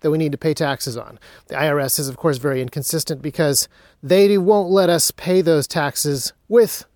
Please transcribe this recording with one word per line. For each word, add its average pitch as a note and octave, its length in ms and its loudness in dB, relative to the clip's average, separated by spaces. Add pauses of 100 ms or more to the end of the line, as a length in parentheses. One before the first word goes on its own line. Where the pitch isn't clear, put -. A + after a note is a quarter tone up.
that D3+ 100 0
we D#3 80 0
need D3+ 140 0
to - 60 -6
pay D#3+ 140 -2
taxes C#3 440 -4
on. A2+ 240 -16 (260)
The C#3+ 100 -12
I D3 120 0
R D3 100 0
S C3+ 220 -2
is, C#3 80 -6
of C3 80 -10
course, D3 220 -2
very C3 220 -2
inconsistent C3+ 640 -6
because D3 460 -2 (340)
they G3 340 4
won't F#3+ 340 2
let F#3 200 4
us E3+ 220 0
pay F#3 280 0
those D#3 280 2
taxes C#3+ 640 -4 (160)
with A3 480 2